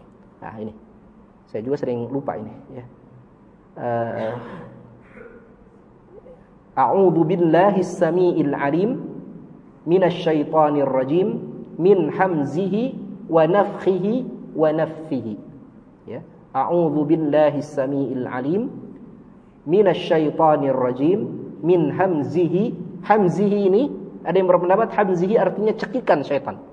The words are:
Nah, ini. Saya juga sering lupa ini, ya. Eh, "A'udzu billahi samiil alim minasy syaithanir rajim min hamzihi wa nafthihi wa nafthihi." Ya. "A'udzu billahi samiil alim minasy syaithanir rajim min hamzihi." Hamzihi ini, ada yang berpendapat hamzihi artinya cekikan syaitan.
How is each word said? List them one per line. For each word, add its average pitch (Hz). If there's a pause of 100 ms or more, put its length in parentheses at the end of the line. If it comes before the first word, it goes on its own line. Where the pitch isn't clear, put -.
(420)
Nah, -
ini. 107 (760)
Saya 110
juga 135
sering 120
lupa 139
ini, 110 (180)
ya. 127 (840)
Eh, 117 (2500)
"A'udzu 160
billahi 175
samiil 175
alim 165 (880)
minasy 175
syaithanir 147
rajim 160 (400)
min 180
hamzihi 185 (320)
wa 160
nafthihi 185 (240)
wa 156
nafthihi." 131 (640)
Ya. 113 (320)
"A'udzu 151
billahi 147
samiil 135
alim 151 (960)
minasy 180
syaithanir 151
rajim 127 (440)
min 160
hamzihi." 170 (100)
Hamzihi 202
ini, 208 (320)
ada 170
yang 190
berpendapat 185
hamzihi 185
artinya 196
cekikan 196
syaitan. 135 (100)